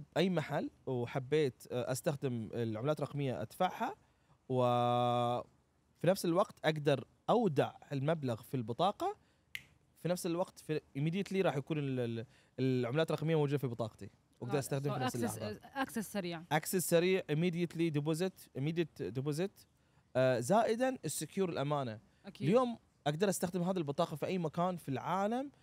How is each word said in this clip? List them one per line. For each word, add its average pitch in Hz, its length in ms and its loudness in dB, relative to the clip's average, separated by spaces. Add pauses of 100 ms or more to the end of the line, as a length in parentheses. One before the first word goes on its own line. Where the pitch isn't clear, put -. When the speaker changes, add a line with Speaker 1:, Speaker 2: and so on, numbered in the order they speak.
(180)
Speaker 1:
أي 180 120 4
محل 170 400 -2 (160)
وحبيت، 131 840 0
آه، 123 200 -2
أستخدم 131 640 -4
العملات 113 460 -2
الرقمية 135 420 -2
أدفعها، 214 540 -2 (540)
وفي 120 1600 0
نفس 196 180 2
الوقت 180 300 2 (100)
أقدر 147 420 2 (220)
أودع 156 420 4 (200)
المبلغ 139 500 -2
في - 160 -14
البطاقة، 180 580 -2 (840)
في 165 80 -2
نفس 175 160 -2
الوقت 175 340 -4
في 151 200 -4 (180)
immediately 165 380 -2 (100)
راح 139 120 2
يكون 151 200 -2
ال-، 135 220 -2 (200)
ال-، 110 60 -8 (340)
العملات 131 520 2
الرقمية 156 240 0
موجودة 147 220 2
في 131 100 -2
بطاقتي. 113 420 -6 (320)
وأقدر 123 140 -2
Speaker 2:
آه، 139 40 2
Speaker 1:
أستخدم 139 320 -2
Speaker 2:
so - 20 -2
Speaker 1:
في - 60 -2
نفس 131 180 -2
Speaker 2:
access، - 20 -2 (240)
Speaker 1:
اللحظة. - 160 -6 (260)
Speaker 2:
access - 140 -6
سريع. 180 440 -6 (100)
Speaker 1:
access 156 240 2
سريع، 175 440 4 (100)
immediately 165 680 0
deposit، 160 600 -2
immediate 147 600 -2
deposit. 151 460 -4 (500)
آه، 127 240 4
زائدًا 226 680 2
السكيور، 170 440 -2
الأمانة. 139 500 -2 (260)
Speaker 2:
أكيد. 190 220 -6
Speaker 1:
اليوم 240 300 4 (300)
أقدر 160 220 2
أستخدم 175 340 0
هذه 185 140 0
البطاقة 165 380 -2
في 143 100 -6
أي 185 120 0
مكان 170 400 0
في - 120 -8
العالم 196 600 0 (120)